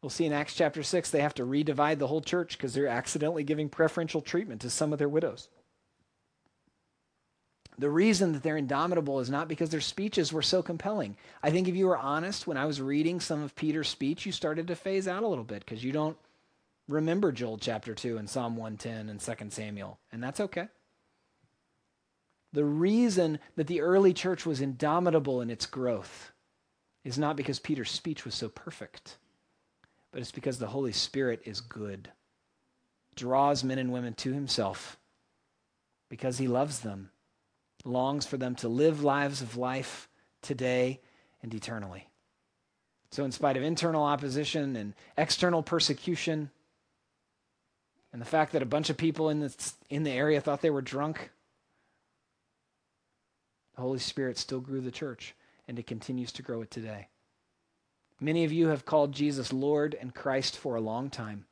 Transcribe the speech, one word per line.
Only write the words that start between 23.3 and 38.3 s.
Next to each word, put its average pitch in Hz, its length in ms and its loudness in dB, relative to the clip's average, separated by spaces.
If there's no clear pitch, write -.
that 156 120 0
the 170 120 2
early 180 320 8
church 180 320 0
was 147 160 0
indomitable 147 800 4
in 117 80 -2
its 117 160 -4
growth 123 680 -4
is 127 160 -4
not 151 180 2
because 139 220 -2
Peter's 135 320 -4
speech - 360 -6
was 110 80 -8
so 110 160 -6
perfect, - 680 -16
but 135 80 -8
it's 120 100 -8
because 127 280 -4
the 113 100 -6
Holy 127 240 -2
Spirit 123 540 -2
is 101 160 -10
good, 104 500 -12
draws 135 500 2
men 131 140 0
and 127 120 -2
women 123 240 -4
to 131 200 -4
himself 120 640 -2
because 123 260 -2
he 131 120 0
loves 131 320 2
them, 98 300 -8
longs 135 440 0
for 143 100 -4